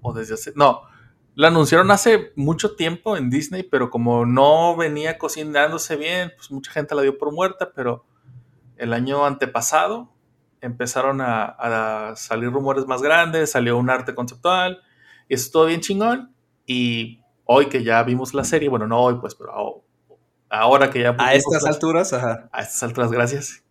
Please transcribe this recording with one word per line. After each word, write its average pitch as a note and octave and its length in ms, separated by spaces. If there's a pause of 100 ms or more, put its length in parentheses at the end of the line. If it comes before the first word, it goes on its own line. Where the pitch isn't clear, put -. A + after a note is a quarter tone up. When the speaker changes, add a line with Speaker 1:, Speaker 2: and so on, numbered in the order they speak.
Speaker 1:
o A#2 100
desde A2 220
hace, E3+ 220
no, C3+ 260 (540)
la D3+ 120
anunciaron E3 420
hace G#3 460
mucho D#3+ 400
tiempo E3+ 400
en B2+ 140
Disney, D#3 320
pero B2+ 260
como A#2+ 380
no D3+ 500
venía D#3+ 400
cocinándose D#3 800
bien, E3+ 400
pues - 140
mucha C#3 200
gente D3+ 240
la C#3+ 60
dio C#3 160
por D3 160
muerta, F#3 420
pero A#2+ 300 (720)
el A#2 160
año C3+ 320
antepasado D#3+ 880 (480)
empezaron B2+ 600
a, A#2 220
a A2 720
salir A#2 340
rumores C3+ 360
más B2+ 140
grandes, D#3+ 520
salió A#2+ 260
un B2 100
arte B2+ 260
conceptual, F3+ 680 (460)
y C3+ 60
eso B2 120
estuvo D#3+ 180
bien E3 160
chingón, A3+ 540 (320)
y A#2 540 (240)
hoy C#3 220
que C3 160
ya A2+ 200
vimos B2 320
la C#3 100
serie, D3+ 240
bueno, A2 180
no A#2 140
hoy, B2 200
pues, - 140
pero - 180
aho-, - 320 (680)
ahora B2+ 400
que B2 120
ya A#2+ 80
Speaker 2:
A - 20
Speaker 1:
vimos A#2+ 220
Speaker 2:
estas C#3+ 280
Speaker 1:
la D3+ 80
Speaker 2:
alturas, D#3+ 420
ajá. B2 400
Speaker 1:
A A#2 100
estas - 200
alturas, A#2+ 280
gracias. B2 600